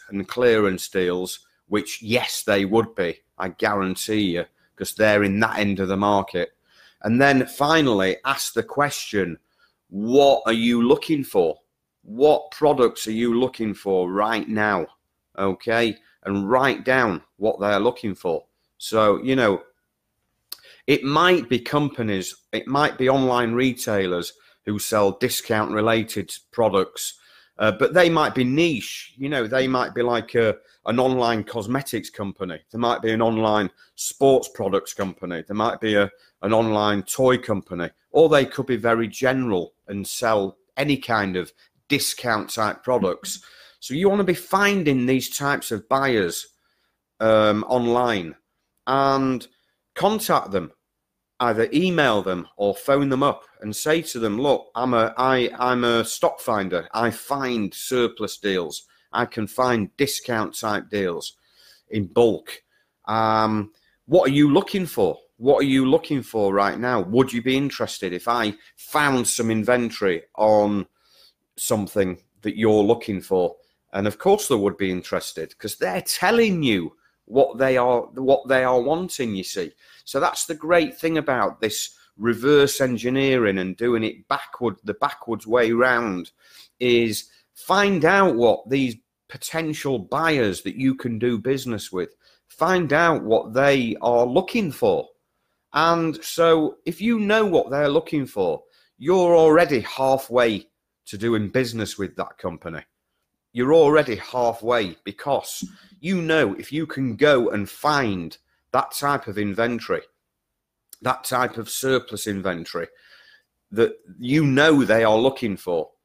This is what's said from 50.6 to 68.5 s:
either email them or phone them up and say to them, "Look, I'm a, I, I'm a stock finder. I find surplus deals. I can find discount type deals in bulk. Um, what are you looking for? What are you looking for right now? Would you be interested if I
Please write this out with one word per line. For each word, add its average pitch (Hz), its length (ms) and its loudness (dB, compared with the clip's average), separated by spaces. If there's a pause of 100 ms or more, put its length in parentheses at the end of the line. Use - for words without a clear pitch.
either 113 320 0
email 151 500 2
them 90 240 -4 (100)
or 101 180 0
phone 139 340 0
them 135 140 0
up - 220 -2 (160)
and 107 140 -10
say 160 280 -2
to - 160 -10
them, 110 220 -2
"Look, 139 340 0
I'm 123 200 0
a, 113 220 2
I, 127 420 0
I'm 123 260 0
a 117 200 2
stock - 360 -2
finder. 92 520 -4
I 117 180 0
find 123 640 -4
surplus 117 640 -4
deals. 90 480 -6 (280)
I 120 140 0
can 107 200 -8
find 120 500 -2
discount 117 640 -4
type 104 320 -6
deals 90 460 -6 (520)
in 107 180 -4
bulk. 110 560 0 (440)
Um, 110 640 0 (340)
what 147 220 4
are 135 40 2
you 143 200 4
looking 185 340 0
for? 92 320 -2 (200)
What 127 220 4
are 143 80 0
you 135 180 2
looking 143 360 0
for 104 300 -2
right 98 260 2
now? 120 220 -2
Would 117 320 2
you 117 100 -4
be 131 140 0
interested 120 560 -6
if 90 160 -8
I 117 260 0 (220)